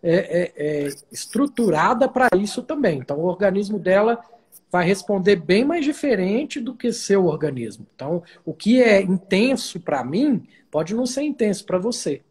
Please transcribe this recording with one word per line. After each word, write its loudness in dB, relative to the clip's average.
é, 2
é, 0
é, -4
estruturada 0
pra 2
isso -2
também. -2
Então, -6
o -4
organismo -2
dela 2
vai 2
responder 2
bem 2
mais 0
diferente -2
do -8
que -4
seu 2
organismo. -4
Então, -6
o -8
que 4
é 6
intenso 0
pra -2
mim 0
pode -2
não 0
ser -4
intenso -2
pra -6
você. -4